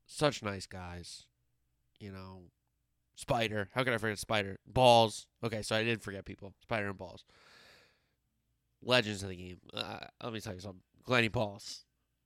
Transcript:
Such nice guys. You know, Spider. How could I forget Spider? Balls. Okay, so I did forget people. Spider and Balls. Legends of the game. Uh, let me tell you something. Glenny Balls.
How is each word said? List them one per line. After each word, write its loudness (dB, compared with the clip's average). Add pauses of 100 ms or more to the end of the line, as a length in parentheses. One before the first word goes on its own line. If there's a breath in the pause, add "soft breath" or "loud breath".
Such 0
nice -6
guys. -12 (720)
You -12
know, -16 (640)
Spider. 0
How 0
could 2
I 2
forget -2
Spider? -2
Balls. 8 (180)
Okay, -4
so -2
I 2
did -2
forget -10
people. -14
Spider -4
and -8
Balls. -14 (1600 soft breath)
Legends 2
of -8
the -10
game. -14 (140)
Uh, -6 (240)
let -6
me -8
tell -10
you -12
something. -14 (220)
Glenny 4
Balls. -4 (420)